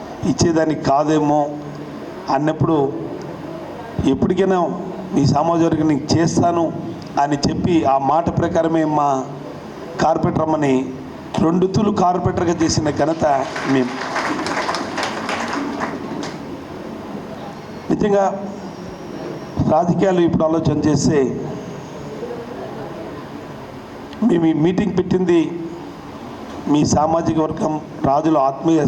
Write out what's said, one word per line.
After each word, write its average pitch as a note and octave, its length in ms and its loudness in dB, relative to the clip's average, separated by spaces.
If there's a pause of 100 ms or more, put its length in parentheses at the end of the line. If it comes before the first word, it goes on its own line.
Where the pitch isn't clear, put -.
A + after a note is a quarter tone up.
(300)
ఇచ్చేదానికి D#3 600 2
కాదేమో D3+ 500 4 (960)
అన్నప్పుడు D#3 420 2 (1300)
ఎప్పటికైనా F#3 460 2 (560)
మీ C#3 80 2 (120)
సామాజిక E3 340 4
వర్గం D#3 240 2
నేను C3+ 220 0
చేస్తాను E3+ 500 4 (580)
అని - 140 2 (100)
చెప్పి E3 300 2 (180)
ఆ - 20 6 (140)
మాట E3 160 2 (140)
ప్రకారమే E3 440 2 (140)
మా C#3+ 100 4 (960)
కార్పొరేటర్ D#3+ 440 2
అమ్మని D3+ 280 4 (720)
రెండు F3+ 300 4
తూలు G#3 180 4 (100)
కార్పొరేటర్గా F3 600 2
చేసిన D3+ 280 2 (100)
ఘనత D#3+ 240 0 (480)
మేము. B2 200 2 (4000)
నిజంగా G3 340 4 (1500)
రాజకీయాలు F3+ 540 4
ఇప్పుడు E3 220 4
ఆలోచన D#3 280 2 (100)
చేస్తే D3 340 4 (3000)
మేము E3 220 4
ఈ - 20 6 (120)
మీటింగ్ F#3 340 2
పెట్టింది F3+ 420 4 (1300)
మీ D3 80 4 (140)
సామాజిక D#3+ 500 2
వర్గం D#3 280 -2 (360)
రాజుల D3+ 280 4 (140)
ఆత్మీయ E3 380 2